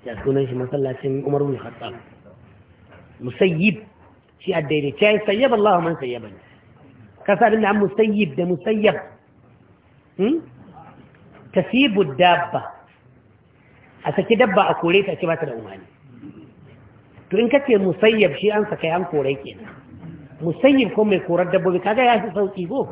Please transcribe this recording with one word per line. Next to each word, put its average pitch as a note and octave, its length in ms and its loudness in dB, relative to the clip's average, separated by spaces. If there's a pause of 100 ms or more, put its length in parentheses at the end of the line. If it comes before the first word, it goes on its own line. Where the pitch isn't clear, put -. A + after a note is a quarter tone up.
ya A#2 180 -12
sunan C#3 240 0
shi, B2 80 -10
masallacin C3+ 680 -6
Umar C#3+ 180 -2
bin C3+ 160 -4
Khattab. A#2 340 -14 (1300)
Musayyib, E3 640 0 (580)
shi F#3+ 140 -6
a E3 80 -2
daidai. C#3+ 400 -2
Ya G#3 100 4
yi G#3 160 2
"Sayyaba A#3 300 2
Allahu G3+ 240 4
man E3 160 -2
sayyabani." A2+ 400 -10 (880)
Ka G3+ 120 4
sa A3+ 100 4
abin A3 140 2
da G3 80 2
an G#3 140 2
musayyib G#3 520 0
da F3 100 -2
musayyab. G#3 500 0 (1200)
Hmm? C4 220 0 (1120)
Tasibu G#3 500 2 (140)
dabba. F3 460 2 (1400)
A E3+ 100 -2
saki G#3+ 200 2
dabba G3 360 4
a - 100 0
kore F#3 240 2
ta F#3 140 -6
ce F3+ 80 -4
ba E3 100 0
ta D#3+ 80 -6
da C3+ 80 -10
umarni. G2+ 320 -14 (1400)
To F#3+ 80 0
in A#3 120 2
ka C#4 180 4
ce A3+ 100 4
musayyab G3 600 2
shi G3+ 100 0
an G#3 200 0
saka D#3+ 180 -6
an F3 180 -2
kore C#3 380 -2
kenan. G#2 260 -18 (720)
Musayyib B3 540 2
ko G#3+ 100 2
mai G3 160 2
korar F3 320 0
dabbobi F3+ 260 2
kaga G#3+ 220 0
ya A#3 240 4
fi F#3 80 -8
sauki F#3+ 340 -4
ko? A#3+ 240 -4